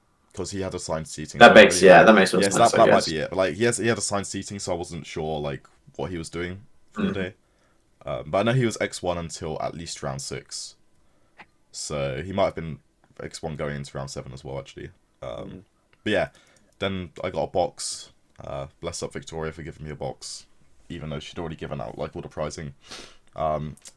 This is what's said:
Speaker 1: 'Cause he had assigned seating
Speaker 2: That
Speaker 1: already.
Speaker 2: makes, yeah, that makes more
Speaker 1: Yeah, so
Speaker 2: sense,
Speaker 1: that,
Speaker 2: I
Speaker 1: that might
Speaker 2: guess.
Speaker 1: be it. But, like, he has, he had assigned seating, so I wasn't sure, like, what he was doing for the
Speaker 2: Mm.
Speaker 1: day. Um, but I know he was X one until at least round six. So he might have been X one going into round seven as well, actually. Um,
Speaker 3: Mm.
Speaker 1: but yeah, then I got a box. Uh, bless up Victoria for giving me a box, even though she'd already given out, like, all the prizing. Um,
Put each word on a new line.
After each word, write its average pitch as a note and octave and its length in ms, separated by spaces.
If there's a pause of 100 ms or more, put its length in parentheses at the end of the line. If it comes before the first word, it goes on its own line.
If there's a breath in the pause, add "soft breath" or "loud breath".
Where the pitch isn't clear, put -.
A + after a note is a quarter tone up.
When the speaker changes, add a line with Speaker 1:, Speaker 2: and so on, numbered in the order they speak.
(340)
Speaker 1:
'Cause F2+ 180
he G2 80
had F#2 140
assigned D#2+ 340
seating - 320
Speaker 2:
That - 120
Speaker 1:
already. G#2+ 140
Speaker 2:
makes, F2 160
yeah, F2+ 220
that A2 100
makes F#2+ 180
more F#2 100
Speaker 1:
Yeah, G2+ 80
so F#2 80
Speaker 2:
sense, A#2 140
Speaker 1:
that, - 80
Speaker 2:
I A2+ 40
Speaker 1:
that G#2+ 80
might G2+ 60
Speaker 2:
guess. F2+ 100
Speaker 1:
be E2 100
it. C#2+ 120
But, F2 60
like, F#2 180
he G#2 100
has, A#2 140
he G2+ 100
had A2+ 100
assigned G2+ 280
seating, G2 340
so F#2+ 120
I F2 40
wasn't E2 300
sure, D#2 340
like, C#2+ 260 (300)
what C#2 140
he F2+ 80
was D#2+ 120
doing F2+ 320 (300)
for - 100
the F#2+ 60
Speaker 2:
Mm. F#2+ 60
Speaker 1:
day. F#2+ 200 (720)
Um, C2+ 240
but F#2+ 80
I G2+ 60
know A#2 80
he C3 120
was A2 160
X - 220
one F2 160
until D#2+ 420
at - 140
least E2 300
round C#2 180
six. - 540 (960)
So C#2 500
he F#2 100
might G2 140
have - 80
been D#2+ 240 (420)
X - 220
one D#2 140
going D2 200
into C#2+ 220
round C#2 120
seven C2+ 220
as C2+ 120
well, C2+ 140
actually. C2+ 320 (300)
Um, - 300
Speaker 3:
Mm. F#2+ 120 (420)
Speaker 1:
but G#2+ 80
yeah, E2+ 160 (500)
then F#2+ 320 (140)
I F#2 60
got D#2+ 120
a D2+ 60
box. - 640 (320)
Uh, C#2 260 (120)
bless E2 220
up E2+ 100
Victoria D#2+ 400
for E2 100
giving D2+ 220
me D2+ 60
a D2 60
box, - 500 (420)
even E2 220
though D2+ 100
she'd - 200
already E2 160
given C#2+ 240
out, A1 180
like, - 180
all E2+ 60
the - 60
prizing. - 460 (600 soft breath)
Um, D2+ 400 (200)